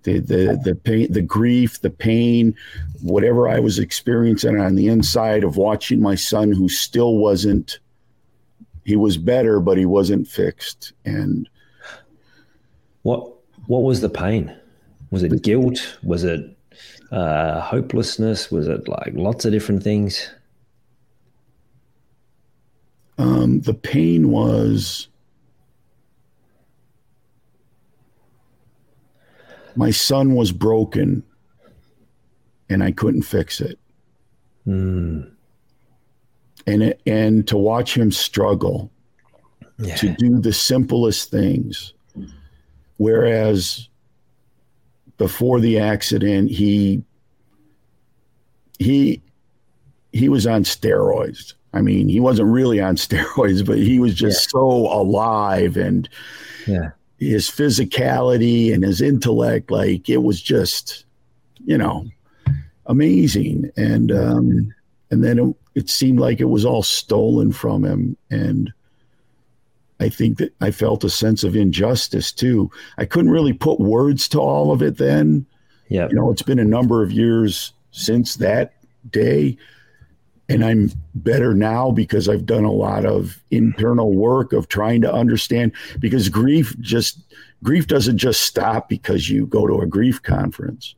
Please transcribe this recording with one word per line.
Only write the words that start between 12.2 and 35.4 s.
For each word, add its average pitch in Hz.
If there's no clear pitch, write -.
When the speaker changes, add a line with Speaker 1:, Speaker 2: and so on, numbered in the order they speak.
Speaker 2:
What, -
what 123
was 127
the 107
pain? 92
Was 180
it 170
Speaker 1:
The 127
Speaker 2:
guilt? 127
Was 85
it, 85
uh, 80
hopelessness? -
Was 82
it, 69
like, -
lots 104
of 107
different 104
things? 104
Speaker 1:
Um, 64
the -
pain 160
was 113
my 120
son 135
was 110
broken 101
and 95
I 95
couldn't -
fix -
it. -
Speaker 2:
Mm. 90